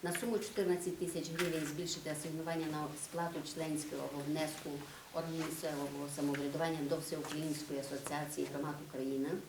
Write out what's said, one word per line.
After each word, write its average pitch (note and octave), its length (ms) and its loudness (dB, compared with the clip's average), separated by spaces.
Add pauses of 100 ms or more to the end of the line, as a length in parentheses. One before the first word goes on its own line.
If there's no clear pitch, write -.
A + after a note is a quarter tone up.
на F3 160 0
суму A#3 200 4
чотирнадцять F3+ 580 2
тисяч E3 400 0
гривень D#3+ 280 4
збільшити D#3 440 -2
асигнування D#3+ 600 0
на D3+ 160 0 (160)
сплату E3+ 360 0 (140)
членського D3+ 560 0 (180)
внеску D#3 420 0 (440)
органів D#3+ 320 0
місцевого C#3+ 720 -2
самоврядування C#3+ 640 2 (100)
до D#3+ 80 4
Всеукраїнської D3+ 840 -2
асоціації C#3+ 720 -2
громад D3 220 -2 (140)
України C3+ 400 2 (200)